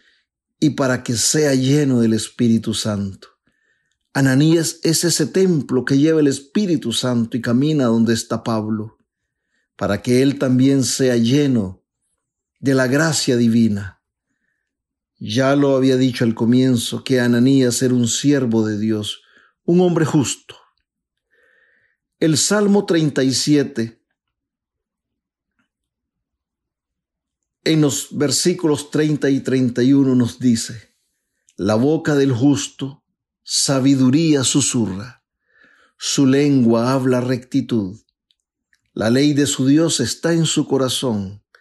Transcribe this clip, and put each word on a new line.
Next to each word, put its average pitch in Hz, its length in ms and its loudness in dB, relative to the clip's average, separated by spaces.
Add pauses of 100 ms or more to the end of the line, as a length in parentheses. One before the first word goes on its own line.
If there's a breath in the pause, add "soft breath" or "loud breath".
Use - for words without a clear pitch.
(600)
y 151 120 0
para 127 320 -2
que 120 120 -4
sea 143 400 0
lleno 131 460 0
del 113 120 0
Espíritu 113 600 -2
Santo. 101 560 -8 (840)
Ananías 147 720 2
es 160 200 0
ese 165 220 0
templo 151 600 0
que 139 120 2
lleva 156 220 2
el 147 80 4
Espíritu 147 640 -2
Santo 120 460 -2
y 113 40 -8
camina 135 440 0
donde 113 280 2
está 113 300 -6
Pablo, 110 540 -6 (800)
para 101 240 -4
que 123 200 2
él 135 160 0
también 131 460 2
sea 127 320 0
lleno 120 720 0 (760)
de 135 140 0
la 131 140 2
gracia 143 500 0
divina. 113 640 0 (1160)
Ya 131 380 -2
lo 139 220 2
había 131 180 2
dicho 127 300 0
al 113 100 0
comienzo, 120 720 0
que 127 160 0
Ananías 123 600 2
era 127 120 0
un 120 140 0
siervo 120 580 0
de 107 120 -4
Dios, 107 440 -6 (420 soft breath)
un 175 160 2
hombre 165 260 0
justo. - 500 -4 (1600)
El 160 180 2
Salmo 202 480 0
treinta 156 380 0
y 131 100 0
siete, 123 720 -2 (3500)
en 160 180 0
los - 360 -2
versículos 151 720 -2
treinta 147 400 0
y 135 120 0
treinta 123 420 -2
y 139 100 4
uno 135 220 4
nos 120 240 0
dice, 120 560 -2 (600)
"La 101 200 -2
boca 151 400 0
del 139 180 2
justo 139 720 -2 (400)
sabiduría 139 1000 2
susurra, 107 800 -4 (720 soft breath)
su - 280 0
lengua 131 680 2
habla 127 260 0
rectitud. 123 800 -4 (920)
La 110 160 -2
ley 143 240 2
de 143 120 0
su 131 200 -2
Dios 156 340 2
está 151 340 -4
en 165 120 0
su 147 220 -2
corazón, 120 760 -4 (180 soft breath)